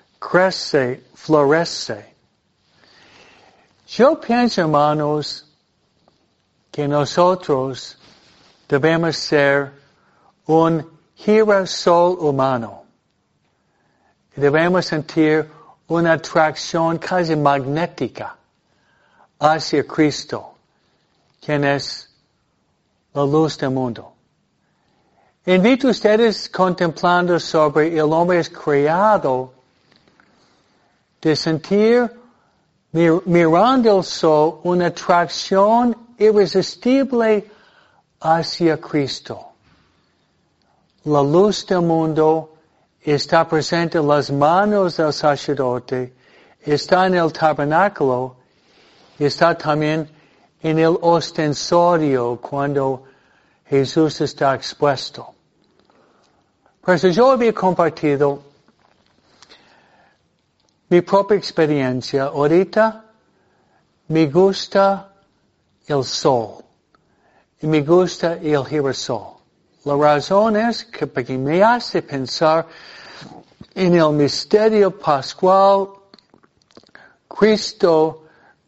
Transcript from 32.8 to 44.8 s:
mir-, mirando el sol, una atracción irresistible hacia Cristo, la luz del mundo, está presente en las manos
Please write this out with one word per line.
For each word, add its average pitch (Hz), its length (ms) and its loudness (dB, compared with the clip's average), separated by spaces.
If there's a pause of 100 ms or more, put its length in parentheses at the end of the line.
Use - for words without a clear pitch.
mir-, 165 320 2
mirando 196 720 4
el 180 80 0
sol, 160 600 0
una 175 220 0
atracción 196 1120 0 (220)
irresistible 220 1300 0 (720)
hacia 160 580 0
Cristo, - 760 -8 (1500)
la 147 180 2
luz 180 420 2
del 185 160 -2
mundo, 160 760 0 (540)
está 165 360 0
presente 170 500 -2
en 147 80 0
las 147 240 0
manos 180 680 0